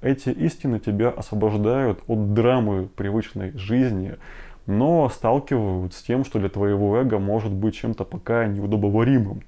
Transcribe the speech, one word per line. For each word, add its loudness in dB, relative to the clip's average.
Эти 0
истины -2
тебя 0
освобождают 0
от 0
драмы 2
привычной -4
жизни, 0
но 4
сталкивают 0
с -16
тем, 0
что -2
для 2
твоего 2
эго 2
может 0
быть 0
чем-то -4
пока -2
неудобоваримым. 2